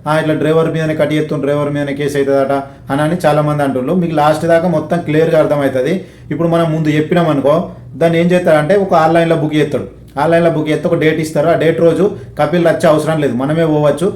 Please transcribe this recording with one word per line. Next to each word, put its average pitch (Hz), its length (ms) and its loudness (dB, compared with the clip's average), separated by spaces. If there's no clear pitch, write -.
"ఆ, 156 120 2
ఇట్లా 156 140 0
డ్రైవర్ 156 380 0
మీదనే 156 240 -2
కట్ 151 180 0
చేస్తుండ్రు, 151 360 -2
డ్రైవర్ 147 240 0
మీదనే 143 200 -4
కేసు 143 240 -4
అవుతుందట" 139 340 2
అని, 139 100 0
అని 156 140 0
చాలామంది 147 380 2
అంటున్నారు. 135 360 -2
మీకు 160 160 -2
లాస్ట్ 151 300 2
దాకా 165 220 2
మొత్తం 160 320 -2
క్లియర్గా 156 400 2
అర్థమవుతుంది. 143 640 0
ఇప్పుడు 160 160 -2
మనం 165 240 0
ముందు 156 180 -2
చెప్పినాం 156 400 0
అనుకో, 147 400 0
దాన్ని 165 240 2
ఏం 175 120 2
చేస్తాడంటే 175 440 2
ఒక 196 180 0
ఆన్లైన్లో 165 420 2
బుక్ 151 200 -2
చేస్తాడు, 131 640 -4
ఆన్లైన్లో 165 320 2
బుక్ 151 180 -2
చేస్తే 156 180 -2
ఒక 170 80 0
డేట్ 156 240 0
ఇస్తారు, 156 300 -2
ఆ 165 60 2
డేట్ 160 260 0
రోజు 170 300 2
కపిల్ 165 280 0
వచ్చే 160 220 0
అవసరం 156 300 0
లేదు, 135 140 0
మనమే 151 320 -2
పోవచ్చు. 151 500 0